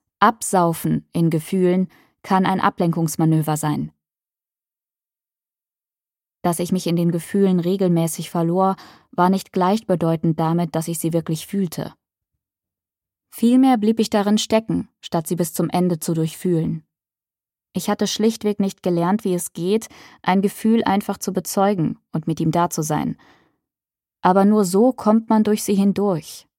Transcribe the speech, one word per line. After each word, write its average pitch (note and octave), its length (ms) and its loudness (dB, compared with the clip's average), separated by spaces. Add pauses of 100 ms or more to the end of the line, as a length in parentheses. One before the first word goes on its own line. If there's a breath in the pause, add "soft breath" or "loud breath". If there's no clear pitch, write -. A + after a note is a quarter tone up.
(200)
Absaufen E3+ 920 0
in E3+ 160 2
Gefühlen F3+ 600 0 (340 soft breath)
kann F#3+ 240 2
ein F#3 140 0
Ablenkungsmanöver D#3+ 960 0
sein. D3+ 340 -4 (2500)
Dass F3 180 -2
ich F3 100 -4
mich F3+ 160 -2
in E3+ 80 0
den E3+ 160 2
Gefühlen F#3 480 0
regelmäßig E3+ 720 0
verlor, F#3 460 0 (340 loud breath)
war F3+ 180 0
nicht F#3+ 240 -2
gleichbedeutend F3 840 0
damit, E3 380 -2
dass D#3+ 100 -4
ich E3+ 140 -8
sie D#3+ 120 -4
wirklich D#3+ 360 -4
fühlte. - 460 -6 (1400)
Vielmehr B3+ 440 4
blieb A3 200 0
ich A3 120 0
darin G#3 280 2
stecken, G#3+ 500 -2 (120)
statt - 260 -4
sie F3 100 -4
bis E3+ 160 -2
zum E3+ 180 -2
Ende F3 280 0
zu E3+ 160 -4
durchfühlen. E3 720 -2 (880)
Ich - 180 -4
hatte G#3 160 0
schlichtweg G#3+ 540 -2
nicht G3 220 -4
gelernt, F3 420 0
wie F#3 100 0
es - 180 -6
geht, F#3+ 360 -2 (340 loud breath)
ein F#3+ 200 0
Gefühl A3 420 0
einfach G3 340 -2
zu - 140 -8
bezeugen F#3+ 640 -2 (140)
und D#3+ 140 -4
mit D#3+ 140 -4
ihm D#3+ 100 0
da E3+ 200 0
zu D#3+ 120 -4
sein. D3+ 340 -4 (1040 soft breath)
Aber F#3 240 4
nur G#3 200 4
so G3 280 4
kommt A3 380 0
man A3 140 4
durch G#3+ 200 0
sie G3+ 100 0
hindurch G3 720 -2 (120)